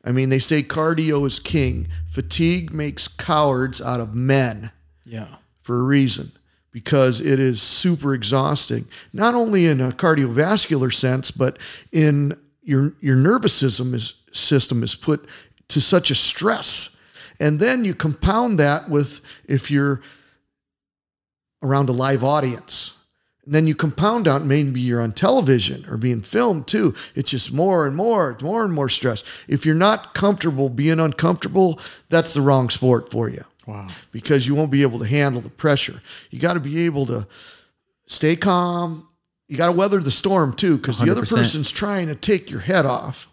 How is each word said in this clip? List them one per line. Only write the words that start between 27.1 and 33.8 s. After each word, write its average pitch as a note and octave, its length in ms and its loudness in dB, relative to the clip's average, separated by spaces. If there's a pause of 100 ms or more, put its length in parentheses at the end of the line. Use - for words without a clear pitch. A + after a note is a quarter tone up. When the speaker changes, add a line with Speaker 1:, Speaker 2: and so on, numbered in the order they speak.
Speaker 1:
It's - 180 -4
just B2+ 200 -4
more E3+ 340 0
and C#3 100 -4
more, F3+ 460 0
more G#3+ 220 -2
and G3 80 -2
more C#3+ 160 -2
stress. A#2+ 360 -2 (240)
If C#3+ 180 -2
you're D#3 80 2
not G3+ 400 0
comfortable D#3+ 540 0
being D3 320 0
uncomfortable, E3 800 0 (300)
that's E3 260 2
the C#3+ 60 0
wrong C3+ 300 4
sport B2+ 400 2
for A2+ 180 -4
you. - 160 -12 (220)
Speaker 2:
Wow. G2+ 220 -14 (220)